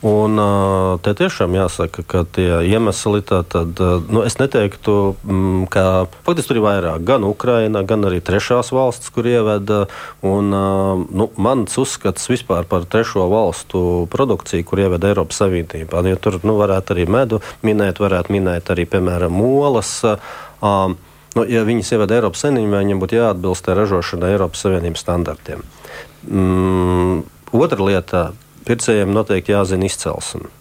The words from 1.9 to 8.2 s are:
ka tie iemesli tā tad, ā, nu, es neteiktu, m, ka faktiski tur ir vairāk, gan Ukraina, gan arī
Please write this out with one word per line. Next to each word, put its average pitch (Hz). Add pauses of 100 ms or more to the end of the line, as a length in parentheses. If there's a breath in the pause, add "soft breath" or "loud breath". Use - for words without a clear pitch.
ka 90
tie 87
iemesli 104
tā 92
tad, 85
ā, 90 (140)
nu, 113
es 113
neteiktu, 101
m, 95
ka 92 (220)
faktiski 170
tur 113
ir 107
vairāk, 85
gan 120
Ukraina, 107
gan 107
arī 90